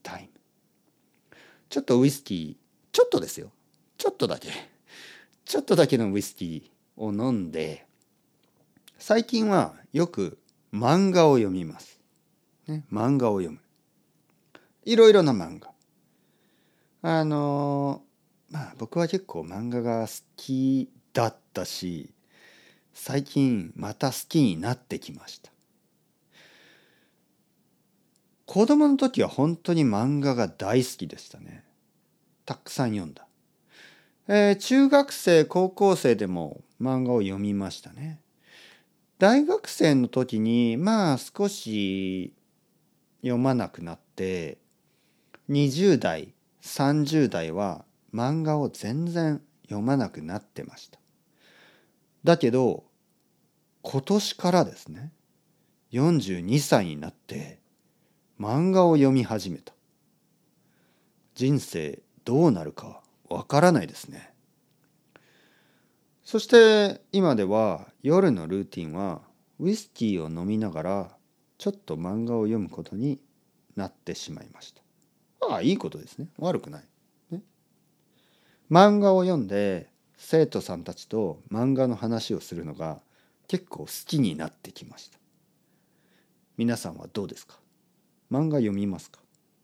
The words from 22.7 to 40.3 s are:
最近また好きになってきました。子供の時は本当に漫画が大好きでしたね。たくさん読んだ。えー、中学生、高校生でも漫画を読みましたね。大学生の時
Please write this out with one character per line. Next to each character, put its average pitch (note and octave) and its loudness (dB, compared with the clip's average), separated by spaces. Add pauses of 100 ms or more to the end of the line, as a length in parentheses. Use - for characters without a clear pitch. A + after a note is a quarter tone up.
最 C3+ -4
近 A#2+ -2
ま G2+ -8
た - -2
好 - -4 (120)
き D#3+ 2
に F#2 2
な G#2 -4
っ C3+ -4
て - -10
き - -16
ま - -20
し - -20
た。 - -20 (3000)
子 G#3 2
供 D4 6
の C#4 4
時 C4 0
は G2 0
本 D#3+ 0
当 - -2
に D#3+ 4
漫 B2 2
画 C#3 0
が A#2 0
大 G#2+ 0
好 - -10
き - -10
で - -14
し - -20
た - -20
ね。 - -20 (800)
た - -10
く - -20
さ C#3 -2
ん A#2 -2
読 G2 -4
ん D2 -16
だ。 - -20 (1000)
え G3+ 6
ー、 - -2
中 C4 4
学 C#4 4
生、 E3 4
高 F#3 0
校 F#3+ 2
生 B2 4
で G2+ -4
も F2 -8 (180)
漫 C3 -2
画 B2 -2
を A#2 2
読 F#2+ -4
み G2+ -4
ま G2 -4
し - -14
た - -20
ね。 D3+ -14 (1000)
大 B3 6
学 G4 -2
生 - 4
の B2+ 4
時 B2+ -2